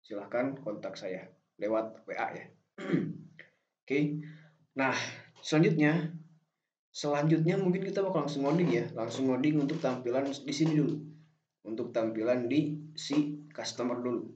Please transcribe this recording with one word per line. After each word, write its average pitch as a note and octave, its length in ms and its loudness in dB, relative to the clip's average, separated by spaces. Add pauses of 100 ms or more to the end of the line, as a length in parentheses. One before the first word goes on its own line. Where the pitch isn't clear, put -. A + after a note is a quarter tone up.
Silahkan A#2+ 560 -4
kontak G#2+ 400 -8
saya F#2 320 -8 (320)
lewat A2 420 -2
W - 140 -14
A A#2 160 -2
ya. - 100 -12 (720)
<clears throat> - 720 -20
Oke. D3 320 0 (560)
Nah, C3 240 0 (480)
selanjutnya, D#3 640 4 (800)
selanjutnya D#3+ 640 2
mungkin F#3+ 320 2
kita G3 160 -2
bakal E3 240 0
langsung C#3 240 0
ngoding E3 240 4
ya, A#2+ 100 2 (140)
langsung A#2+ 320 0
ngoding D3 320 4
untuk D#3 160 0
tampilan B2+ 480 0
di C#3 240 -6
sini D#3+ 240 2
dulu, C#3 240 2 (720)
untuk A2+ 240 -6
tampilan A#2 560 2
di D#3 320 0 (160)
si D3 560 0
customer A#2+ 480 -4
dulu B2 340 -2